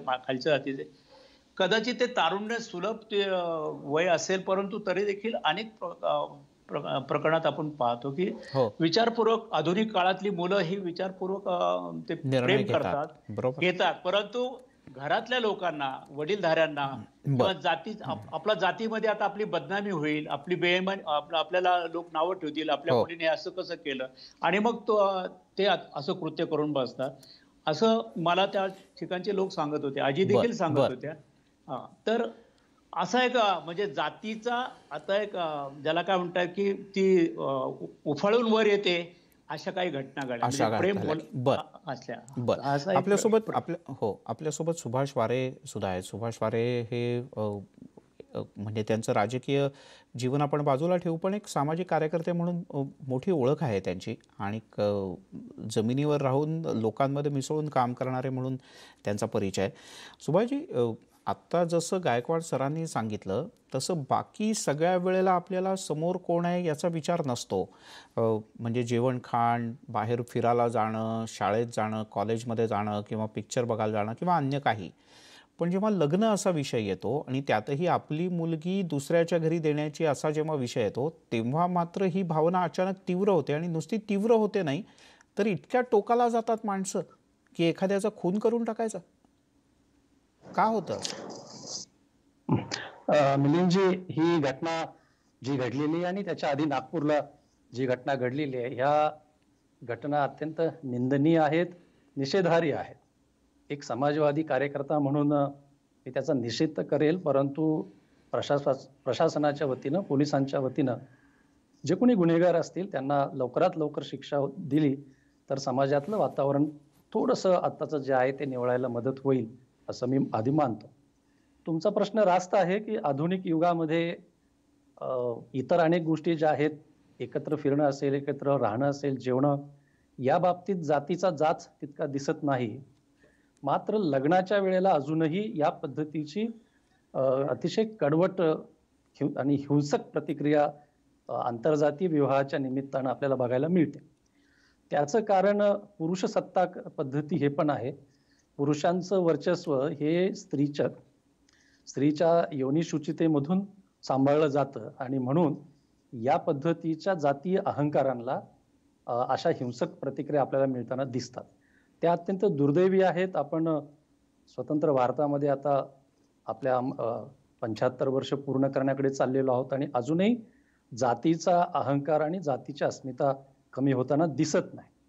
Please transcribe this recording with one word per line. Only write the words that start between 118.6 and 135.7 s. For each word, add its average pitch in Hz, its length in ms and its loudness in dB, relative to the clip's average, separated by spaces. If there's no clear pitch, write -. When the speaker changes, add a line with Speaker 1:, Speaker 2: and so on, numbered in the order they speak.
Speaker 3:
मदत 120 360 -2
होईल 131 420 0
असं 123 180 -4
मी 135 100 2
आधी 113 180 0
मानतो. 143 360 0
तुमचा 165 220 0
प्रश्न 202 300 0
रास्त 185 360 4
आहे 185 240 4
की 214 240 -4
आधुनिक 170 440 0
युगामध्ये, 165 680 0
अ, 123 320 -4
इतर 139 260 0
अनेक 170 220 4
गोष्टी 160 340 -2
ज्या 156 140 2
आहेत, 147 200 2
एकत्र 139 360 -6
फिरणं 143 340 2
असेल, 139 240 0
एकत्र 143 440 0
राहणं 120 320 0
असेल, 139 260 -2
जेवणं, 131 420 2
या 139 200 2
बाबतीत 180 380 0
जातीचा 151 540 0
जाच 156 400 0
तितका 151 240 -8
दिसत 143 380 -4
नाही. 123 380 0
मात्र 165 340 0
लग्नाच्या 180 600 2
वेळेला 185 320 2
अजूनही 160 720 0
या 151 100 4
पद्धतीची, 156 800 -6